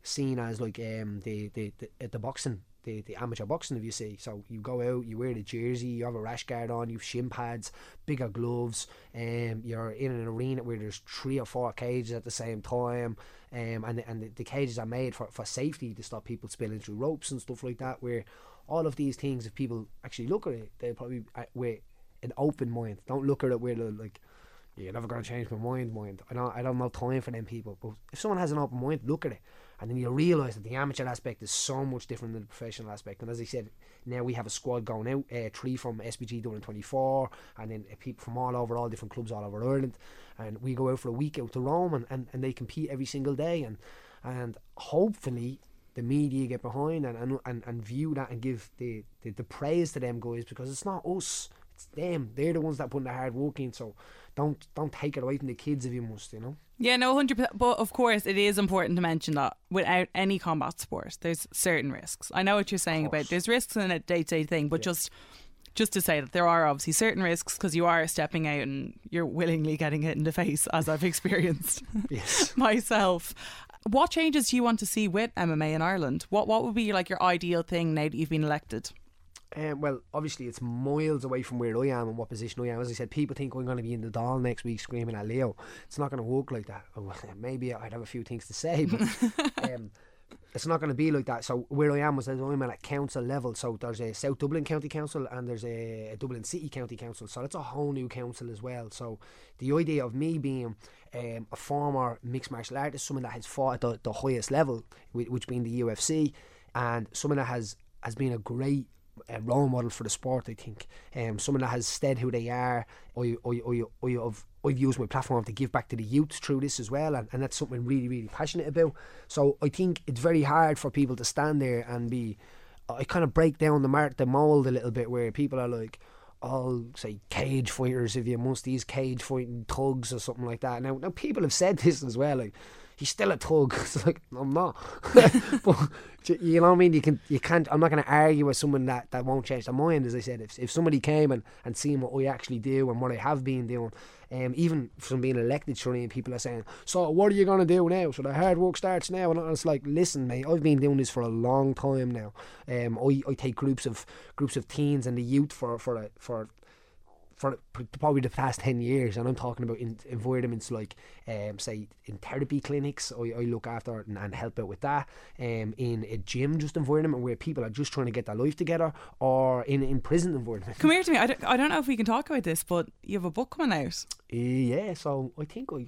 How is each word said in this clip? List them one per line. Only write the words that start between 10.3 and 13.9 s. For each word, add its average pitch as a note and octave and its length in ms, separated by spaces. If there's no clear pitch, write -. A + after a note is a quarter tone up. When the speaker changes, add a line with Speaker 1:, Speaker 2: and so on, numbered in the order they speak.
Speaker 1:
where A#2 140
there's G#2+ 280
three C3+ 340
or A2+ 60
four B2 280
cages B2 400
at A2+ 100
the A#2 80
same A2+ 300
time, A#2+ 560
um, A2+ 320
and, A#2 240